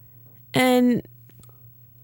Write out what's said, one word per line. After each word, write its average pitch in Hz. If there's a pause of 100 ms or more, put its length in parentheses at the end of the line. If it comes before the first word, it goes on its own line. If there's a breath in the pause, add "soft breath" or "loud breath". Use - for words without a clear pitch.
(540 soft breath)
And 247 (1000)